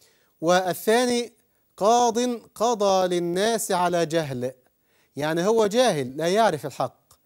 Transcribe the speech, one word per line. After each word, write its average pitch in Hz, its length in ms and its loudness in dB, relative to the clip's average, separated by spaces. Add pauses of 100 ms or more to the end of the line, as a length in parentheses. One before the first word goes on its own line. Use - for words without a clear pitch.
(420)
والثاني 214 920 0 (440)
قاض 233 420 2 (360)
قضى 202 520 0
للناس 180 640 -2
على 175 340 0
جهل، 135 480 -4 (640)
يعني 160 320 -2
هو 220 200 2
جاهل 170 500 0
لا 160 100 -2
يعرف 185 380 2
الحق، - 480 -8 (120)